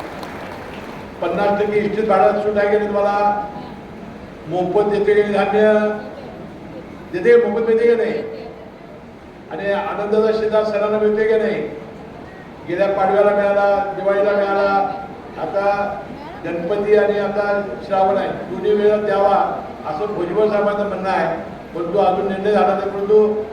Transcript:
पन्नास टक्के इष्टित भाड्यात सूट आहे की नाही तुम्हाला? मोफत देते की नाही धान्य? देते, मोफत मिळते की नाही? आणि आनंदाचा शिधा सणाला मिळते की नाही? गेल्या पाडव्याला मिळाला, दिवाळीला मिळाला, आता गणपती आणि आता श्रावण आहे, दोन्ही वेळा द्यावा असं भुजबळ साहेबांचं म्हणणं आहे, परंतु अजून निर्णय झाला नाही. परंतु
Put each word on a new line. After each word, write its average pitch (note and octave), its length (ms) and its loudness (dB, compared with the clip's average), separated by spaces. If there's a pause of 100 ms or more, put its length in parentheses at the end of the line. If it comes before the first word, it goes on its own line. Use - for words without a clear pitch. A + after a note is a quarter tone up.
(1200)
पन्नास G3+ 380 0
टक्के G#3 200 0
इष्टित G#3+ 240 0
भाड्यात G3+ 280 4
सूट G#3 240 -2
आहे G3+ 120 2
की G#3 80 4
नाही G#3 120 0
तुम्हाला? G3+ 560 0 (1040)
मोफत F3+ 400 2
देते G3+ 260 4
की G#3 80 4
नाही G#3 120 0
धान्य? G#3+ 540 4 (1200)
देते, F4+ 240 6
मोफत G#3 260 2
मिळते A3+ 260 4
की A#3 80 6
नाही? - 260 0 (1300)
आणि G3 220 -2
आनंदाचा G#3 680 0
शिधा G#3+ 240 2
सणाला G#3 340 0
मिळते G#3+ 300 2
की A3 100 4
नाही? - 240 0 (1080)
गेल्या F#3+ 200 2
पाडव्याला G3 420 4
मिळाला, G3+ 680 2
दिवाळीला G3 340 2
मिळाला, G3 640 2 (460)
आता B3 600 -2 (460)
गणपती G3+ 520 0
आणि G3+ 220 4
आता G3+ 500 -2 (180)
श्रावण G3 300 2
आहे, F#3+ 120 -2
दोन्ही F#3+ 440 -2
वेळा G#3 240 4
द्यावा G3 640 2 (240)
असं G3+ 280 -4
भुजबळ F#3 340 0
साहेबांचं G3+ 400 0
म्हणणं F#3+ 200 -4
आहे, - 500 -2 (160)
परंतु E3+ 240 -2
अजून G3 280 4
निर्णय G3 260 0
झाला F#3 140 6
नाही. G3 240 0
परंतु G#3+ 640 4